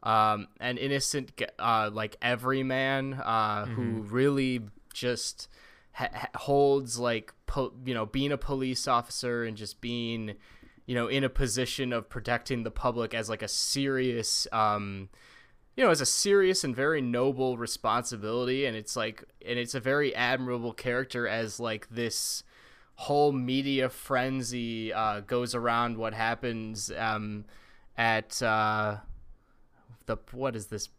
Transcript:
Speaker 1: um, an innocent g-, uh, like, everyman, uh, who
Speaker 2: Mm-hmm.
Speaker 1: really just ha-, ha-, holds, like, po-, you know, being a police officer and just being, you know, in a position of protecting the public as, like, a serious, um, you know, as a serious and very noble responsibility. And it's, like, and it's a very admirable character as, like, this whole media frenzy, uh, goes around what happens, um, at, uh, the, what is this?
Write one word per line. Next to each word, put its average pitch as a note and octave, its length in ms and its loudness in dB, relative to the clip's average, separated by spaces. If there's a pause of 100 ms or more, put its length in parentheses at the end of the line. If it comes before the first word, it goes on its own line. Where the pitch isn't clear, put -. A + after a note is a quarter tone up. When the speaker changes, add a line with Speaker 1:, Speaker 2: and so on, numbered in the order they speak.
Speaker 1:
um, G#2+ 460 4 (120)
an B2 180 -2
innocent C3+ 580 -2
g-, A#2+ 100 -2 (120)
uh, A2 340 2
like, G#2+ 300 -4
everyman, C3 920 0
uh, A2 520 0
who A2+ 160 -2
Speaker 2:
Mm-hmm. A2 320 -2
Speaker 1:
really C3 460 2 (320)
just - 560 -4 (440)
ha-, - 200 -4
ha-, - 280 -8
holds, C#3 580 4
like, A#2 340 -2 (140)
po-, C3 260 -2 (140)
you B2+ 80 -2
know, A2+ 100 0
being C#3 280 -2
a C#3 40 0
police C3 500 -2
officer A#2+ 580 0
and A2+ 120 -6
just G#2+ 240 -12
being, A#2 540 -4 (500)
you B2 100 -4
know, A#2+ 140 2
in C3+ 160 2
a C3 60 2
position B2 640 0
of A2+ 160 -4
protecting A#2+ 540 -4
the A2+ 60 -4
public A2+ 440 -2
as, A2 160 -2
like, A2 120 -4
a G#2+ 60 -6
serious, B2+ 1040 0
um, G#2 560 0 (680)
you C4 80 2
know, G#3+ 60 8
as D#3 120 4
a B2+ 40 0
serious F#3+ 580 4
and B2+ 120 0
very D3 240 2
noble B2+ 560 2
responsibility. A#2 1120 0
And A2+ 100 -2
it's, G#2+ 200 -8
like, A2 280 -4 (220)
and A#2+ 120 -2
it's A#2+ 160 -4
a C3 60 -2
very C3+ 340 2
admirable B2 600 0
character B2 520 -2
as, A2 320 -2
like, A2 300 -6
this A2+ 540 -4 (540)
whole D3 360 4
media C3 560 2
frenzy, B2 1040 -2
uh, G#2+ 280 0
goes B2 340 -2
around A#2 420 2
what A2 160 -2
happens, A2+ 840 -2
um, G#2+ 480 -2 (500)
at, A2+ 460 0
uh, G#2+ 540 2 (1120)
the, A2 100 -2 (160)
what B2 240 -2
is G#2 100 -8
this? - 220 -6 (100)